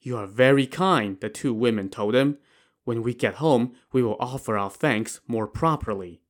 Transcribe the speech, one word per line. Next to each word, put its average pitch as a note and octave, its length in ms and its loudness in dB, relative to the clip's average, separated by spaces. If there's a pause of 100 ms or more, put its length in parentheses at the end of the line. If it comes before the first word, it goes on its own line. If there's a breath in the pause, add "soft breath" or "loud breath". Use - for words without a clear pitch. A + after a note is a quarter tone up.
"You B2 160 -6
are G#2 100 -6
very C3 400 4
kind," C3 520 0
the A2 100 -8
two B2+ 240 -4
women A2 360 0
told G#2+ 260 -2
him. C#3 240 2 (460 soft breath)
"When A#2 180 -4
we A#2+ 120 -2
get G#2+ 220 -2
home, B2+ 360 2 (180 soft breath)
we C3 100 2
will A2 200 0
offer B2 360 -4
our G2 140 -4
thanks A#2 560 -2
more A2+ 220 -4
properly." G2+ 800 -4